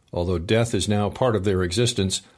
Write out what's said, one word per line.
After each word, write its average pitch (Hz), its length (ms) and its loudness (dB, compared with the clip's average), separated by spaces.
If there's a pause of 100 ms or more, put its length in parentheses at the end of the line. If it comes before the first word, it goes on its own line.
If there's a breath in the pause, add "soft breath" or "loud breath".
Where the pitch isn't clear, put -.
(120)
Although 87 260 -2
death 110 360 0
is 98 140 -2
now 104 220 0
part 123 260 0
of 92 80 0
their 92 180 2
existence, 95 600 0 (160 soft breath)